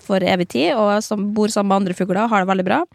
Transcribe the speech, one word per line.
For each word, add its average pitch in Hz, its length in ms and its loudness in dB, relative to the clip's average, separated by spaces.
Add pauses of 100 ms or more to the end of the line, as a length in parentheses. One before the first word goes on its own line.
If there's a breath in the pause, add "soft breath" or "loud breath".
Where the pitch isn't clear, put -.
for 190 240 -2
evig 180 240 0
tid, 302 240 0
og 208 300 2
som 208 320 -4
bor 214 180 0
sammen 202 160 0
med 196 140 2
andre 180 160 -4
fugler, 190 300 0
har 214 120 2
det 185 80 0
veldig 185 200 0
bra. 240 120 2 (140)